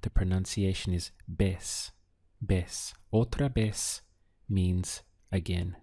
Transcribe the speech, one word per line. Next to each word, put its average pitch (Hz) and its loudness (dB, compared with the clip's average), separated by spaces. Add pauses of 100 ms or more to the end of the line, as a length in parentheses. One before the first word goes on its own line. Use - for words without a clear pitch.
the - -2
pronunciation 95 2
is 87 -2 (160)
vez, - -2 (500)
vez. - -2 (200)
Otra 117 2
vez - 0 (480)
means 92 2 (280)
again. 87 -2